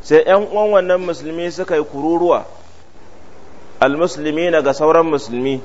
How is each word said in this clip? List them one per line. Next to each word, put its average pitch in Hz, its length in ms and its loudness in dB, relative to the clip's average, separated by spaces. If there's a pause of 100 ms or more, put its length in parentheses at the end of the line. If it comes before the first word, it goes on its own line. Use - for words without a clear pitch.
sai 156 220 6
ƴan 196 280 4
uwan 214 200 2
wannan 185 300 4
musulmi 165 500 -6
suka 175 240 -4
yi 151 80 2
kururuwa, 151 600 0 (1300)
al-muslimina 156 800 0
ga 139 120 2
sauran 160 320 4
musulmi 131 600 -4